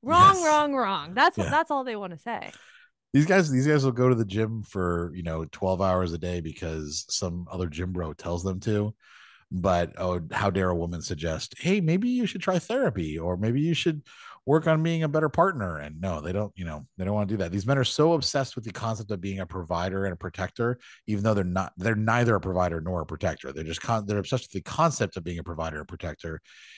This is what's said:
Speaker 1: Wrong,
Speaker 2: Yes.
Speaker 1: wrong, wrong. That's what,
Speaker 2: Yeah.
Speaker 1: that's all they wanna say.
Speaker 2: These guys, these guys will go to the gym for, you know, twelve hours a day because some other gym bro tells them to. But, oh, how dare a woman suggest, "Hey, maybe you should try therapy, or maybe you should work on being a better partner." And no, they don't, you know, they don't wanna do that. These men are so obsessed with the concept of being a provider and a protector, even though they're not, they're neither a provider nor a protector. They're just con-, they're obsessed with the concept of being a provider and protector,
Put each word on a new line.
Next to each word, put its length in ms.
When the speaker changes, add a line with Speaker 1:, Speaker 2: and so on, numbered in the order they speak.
Speaker 1:
Wrong, 340
Speaker 2:
Yes. 100
Speaker 1:
wrong, 280
wrong. 400
That's 220
what, 80
Speaker 2:
Yeah. 60
Speaker 1:
that's 200
all 140
they 120
wanna 220
say. 320
Speaker 2:
These 140
guys, 240
these 160
guys 180
will 80
go 160
to 60
the 100
gym 380
for, 520
you 80
know, 240
twelve 360
hours 300
a 60
day 220
because 680
some 400
other 160
gym 260
bro 220
tells 300
them 160
to. 340
But, 460
oh, 220
how 200
dare 200
a 60
woman 260
suggest, 560
"Hey, 220
maybe 280
you 160
should 160
try 200
therapy, 580
or 180
maybe 240
you 140
should 280
work 220
on 160
being 180
a 60
better 200
partner." 500
And 220
no, 200
they 100
don't, 240
you 100
know, 220
they 80
don't 100
wanna 120
do 120
that. 120
These 160
men 120
are 40
so 300
obsessed 420
with 100
the 80
concept 380
of 100
being 200
a 60
provider 580
and 80
a 40
protector, 640
even 160
though 100
they're 80
not, 340
they're 200
neither 400
a 40
provider 400
nor 200
a 60
protector. 460
They're 120
just 180
con-, 240
they're 120
obsessed 260
with 80
the 180
concept 460
of 80
being 160
a 40
provider 360
and 80
protector, 520